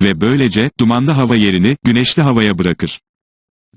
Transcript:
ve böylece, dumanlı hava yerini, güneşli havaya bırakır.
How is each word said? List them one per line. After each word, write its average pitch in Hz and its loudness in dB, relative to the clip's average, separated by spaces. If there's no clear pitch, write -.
ve 95 0
böylece, 120 0
dumanlı 123 0
hava 127 0
yerini, 101 0
güneşli 123 0
havaya 113 2
bırakır. 87 -4